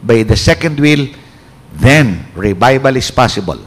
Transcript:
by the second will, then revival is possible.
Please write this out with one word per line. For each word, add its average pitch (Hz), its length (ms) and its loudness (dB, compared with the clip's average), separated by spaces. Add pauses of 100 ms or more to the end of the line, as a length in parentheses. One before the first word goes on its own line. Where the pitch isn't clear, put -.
by 113 220 0
the 110 120 0
second 160 440 -2
will, 147 260 2 (720)
then 120 560 2
revival 120 640 0
is 127 160 -4
possible. 95 560 -2